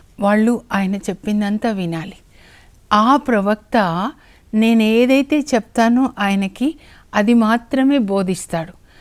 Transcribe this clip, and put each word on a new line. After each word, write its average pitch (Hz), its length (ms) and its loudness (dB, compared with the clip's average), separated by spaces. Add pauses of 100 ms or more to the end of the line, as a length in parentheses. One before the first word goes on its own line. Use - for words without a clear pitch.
(200)
వాళ్ళు 214 400 2 (120)
ఆయన 196 240 -2
చెప్పిందంతా 208 760 -4
వినాలి. 180 440 -6 (800)
ఆ 220 240 4
ప్రవక్త 214 600 -2 (760)
నేను 226 280 2
ఏదైతే 262 580 2
చెప్తానో 240 760 0
ఆయనకి 196 560 -2 (400)
అది 208 200 2
మాత్రమే 240 640 2
బోధిస్తాడు, 190 720 -4 (280)